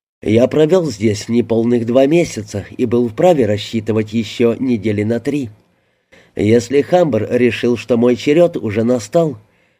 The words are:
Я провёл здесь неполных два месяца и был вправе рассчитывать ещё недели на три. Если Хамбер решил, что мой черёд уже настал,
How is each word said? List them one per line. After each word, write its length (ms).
Я 260
провёл 400
здесь 420
неполных 580
два 200
месяца 600
и 100
был 220
вправе 380
рассчитывать 640
ещё 420
недели 480
на 180
три. 300
Если 440
Хамбер 500
решил, 460
что 200
мой 180
черёд 420
уже 280
настал, 540